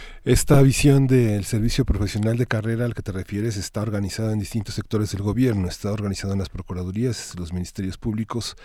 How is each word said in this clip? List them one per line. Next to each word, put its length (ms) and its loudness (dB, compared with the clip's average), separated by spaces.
Esta 360 6
visión 460 6
del 360 4
servicio 420 0
profesional 520 0
de 80 0
carrera 400 -2
al 80 -2
que 80 -8
te 100 -8
refieres 460 -4
está 240 -6
organizada 520 -2
en 60 0
distintos 360 -4
sectores 360 -2
del 120 -4
gobierno, 440 2
está 260 -6
organizado 400 -4
en 60 -2
las 100 -4
procuradurías, 880 -6
los 160 -8
ministerios 440 -6
públicos, 680 -6